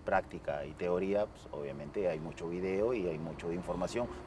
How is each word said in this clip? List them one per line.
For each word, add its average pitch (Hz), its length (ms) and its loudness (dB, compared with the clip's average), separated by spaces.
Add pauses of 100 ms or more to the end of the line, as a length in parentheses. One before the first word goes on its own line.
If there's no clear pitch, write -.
práctica 87 580 2
y 76 80 -6
teoría, 92 540 4
pues, - 260 -10
obviamente 73 560 -2
hay 82 100 2
mucho 80 300 -6
video 95 460 2
y 95 120 0
hay 80 120 0
mucho 80 300 -4
de 82 60 2
información 90 520 0 (200)